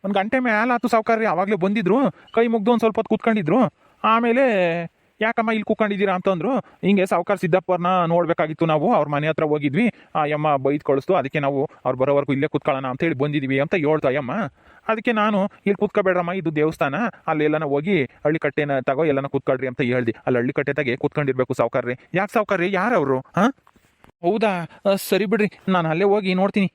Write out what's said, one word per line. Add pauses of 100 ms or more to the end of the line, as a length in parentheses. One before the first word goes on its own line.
ಒಂದ್
ಗಂಟೆ
ಮೇಲ್
ಆತು
ಸಾವ್ಕಾರ್ರೆ,
ಅವಾಗ್ಲೇ
ಬಂದಿದ್ರು.
ಕೈ
ಮುಗ್ದು
ಒಂದ್
ಸ್ವಲ್ಪ
ಹೊತ್ತು
ಕೂತ್ಕೊಂಡಿದ್ರು. (460)
ಆಮೇಲೆ, (760)
"ಯಾಕಮ್ಮ
ಇಲ್ಲಿ
ಕೂತ್ಕೊಂಡಿದ್ದೀರಾ?"
ಅಂತಂದ್ರು.
"ಹಿಂಗೆ
ಸಾವ್ಕಾರ್
ಸಿದ್ದಪ್ಪರ್ನ (180)
ನೋಡ್ಬೇಕಾಗಿತ್ತು
ನಾವು,
ಅವ್ರ
ಮನೆ
ಹತ್ರ
ಹೋಗಿದ್ವಿ, (240)
ಆ
ಯಮ್ಮ
ಬೈದ್
ಕಳಿಸ್ತು,
ಅದಕ್ಕೆ
ನಾವು (140)
ಅವ್ರು
ಬರೋವರೆಗೂ
ಇಲ್ಲೇ
ಕೂತ್ಕೊಳ್ಳೋಣ
ಅಂತ
ಹೇಳಿ
ಬಂದಿದೀವಿ"
ಅಂತ
ಹೇಳ್ತಾ
ಯಮ್ಮ. (560)
ಅದಕ್ಕೆ
ನಾನು,
"ಇಲ್ಲಿ
ಕೂತ್ಕೋಬೇಡ್ರಮ್ಮ,
ಇದು
ದೇವಸ್ಥಾನ, (320)
ಅಲ್ಲಿ
ಎಲ್ಲನ
ಹೋಗಿ
ಹಳ್ಳಿ
ಕಟ್ಟೆನ
ತಗೋ,
ಎಲ್ಲನ
ಕೂತ್ಕೊಳ್ರಿ"
ಅಂತ
ಹೇಳ್ದೆ. (120)
ಅಲ್ಲಿ
ಹಳ್ಳಿ
ಕಟ್ಟೆದಾಗೆ
ಕೂತ್ಕೊಂಡಿರ್ಬೇಕು
ಸಾವ್ಕಾರ್ರೆ. (160)
ಯಾಕ್
ಸಾವ್ಕಾರ್ರೆ,
ಯಾರವ್ರು?
ಹಾ? (760)
ಹೌದಾ?
ಆ,
ಸರಿ
ಬಿಡ್ರಿ, (180)
ನಾನ್
ಅಲ್ಲೇ
ಹೋಗಿ
ನೋಡ್ತೀನಿ.